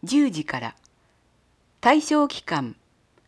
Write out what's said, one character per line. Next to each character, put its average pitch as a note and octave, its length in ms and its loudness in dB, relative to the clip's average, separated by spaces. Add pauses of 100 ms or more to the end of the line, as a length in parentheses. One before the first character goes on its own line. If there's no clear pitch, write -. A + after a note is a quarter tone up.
十 C#4 260 2
時 D#3 140 -6
か B2+ 160 -6
ら。 A#2 160 -10 (1040)
対 C#4+ 200 6
象 D4 280 2
期 - 160 -12
間、 C3+ 320 -6 (520)